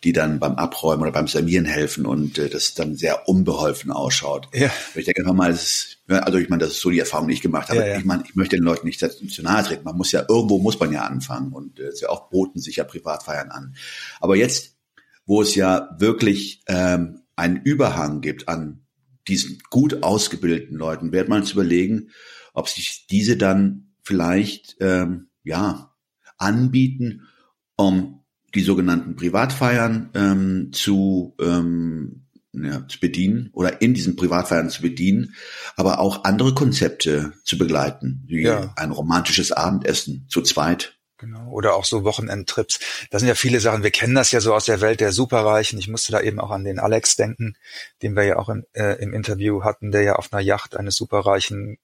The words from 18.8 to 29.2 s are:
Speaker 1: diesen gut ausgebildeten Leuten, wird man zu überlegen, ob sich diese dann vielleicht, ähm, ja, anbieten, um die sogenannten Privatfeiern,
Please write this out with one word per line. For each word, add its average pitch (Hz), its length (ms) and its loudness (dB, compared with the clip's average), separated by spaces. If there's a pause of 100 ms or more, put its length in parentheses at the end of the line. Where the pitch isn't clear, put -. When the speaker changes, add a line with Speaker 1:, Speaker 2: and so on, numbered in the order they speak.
Speaker 1:
diesen - 300 -2 (100)
gut - 340 2
ausgebildeten 85 760 -2
Leuten, 80 360 -6
wird 90 160 0
man 104 160 2
zu - 80 -8
überlegen, 95 560 2 (440)
ob - 140 -6
sich - 420 -8
diese 113 280 2
dann 98 560 2 (100)
vielleicht, 95 800 0
ähm, 92 460 0 (160)
ja, 85 420 -4 (520)
anbieten, 127 920 2 (480)
um 95 480 0 (320)
die 101 60 2
sogenannten 90 540 2
Privatfeiern, 117 1000 0